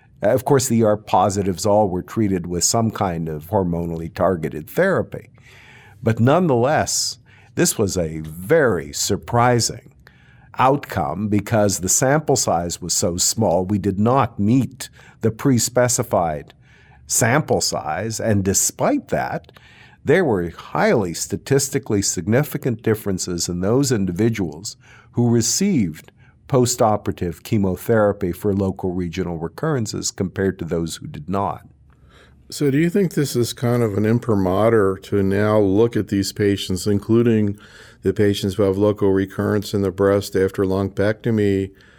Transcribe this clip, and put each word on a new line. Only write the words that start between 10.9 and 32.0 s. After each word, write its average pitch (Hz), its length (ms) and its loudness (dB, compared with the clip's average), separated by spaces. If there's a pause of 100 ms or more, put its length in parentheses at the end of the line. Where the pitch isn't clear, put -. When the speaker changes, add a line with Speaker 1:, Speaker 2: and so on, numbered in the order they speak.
Speaker 1:
because 104 520 0
the 90 80 -4
sample 139 480 2
size 87 440 -2
was 85 140 -6
so 87 220 -2
small, 90 480 0
we 101 140 0
did 95 200 -2
not 120 400 2
meet 110 520 0 (320)
the 110 80 2
pre-specified 113 1200 0 (520)
sample 117 540 0
size. 90 600 -4
And 104 240 2
despite 147 640 0
that, - 440 -6 (520)
there 175 200 4
were 92 260 0
highly 131 640 0
statistically - 880 -2
significant 113 800 -2
differences 92 640 -2
in 87 120 -4
those 120 320 2
individuals 98 840 -2 (360)
who 120 160 2
received 117 840 0 (380)
postoperative 107 960 0
chemotherapy 101 880 0
for 101 200 -2
local 95 400 -2
regional 87 460 -4
recurrences 104 720 -6
compared 95 480 -2
to 87 60 -8
those 82 320 -4
who - 100 -14
did 76 220 -12
not. 95 380 -6 (840)